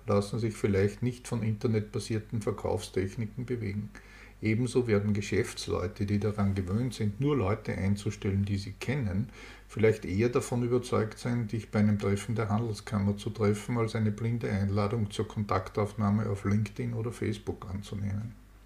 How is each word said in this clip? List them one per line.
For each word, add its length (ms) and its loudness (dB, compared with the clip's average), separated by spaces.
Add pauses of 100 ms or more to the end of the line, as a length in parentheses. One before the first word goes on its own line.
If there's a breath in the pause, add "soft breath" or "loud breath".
lassen 320 2
sich 160 -2
vielleicht 480 2
nicht 240 -4
von 160 -2
internetbasierten 960 -2
Verkaufstechniken 1040 -2
bewegen. 440 -4 (520 loud breath)
Ebenso 460 2
werden 240 4
Geschäftsleute, 920 -2
die 140 2
daran 380 0
gewöhnt 380 -2
sind, 260 -2
nur 160 4
Leute 360 0
einzustellen, 720 0
die 120 0
sie 160 -6
kennen, 560 -2 (400 loud breath)
vielleicht 360 4
eher 260 2
davon 340 0
überzeugt 560 0
sein, 260 -2
dich 240 -6
bei 80 2
einem 220 6
Treffen 340 0
der 140 0
Handelskammer 680 0
zu 140 -4
treffen, 480 2
als 160 0
eine 160 2
blinde 400 -2
Einladung 640 2
zur 160 -2
Kontaktaufnahme 1000 0
auf 160 -4
LinkedIn 500 0
oder 180 -4
Facebook 580 -4
anzunehmen. 640 -4 (320)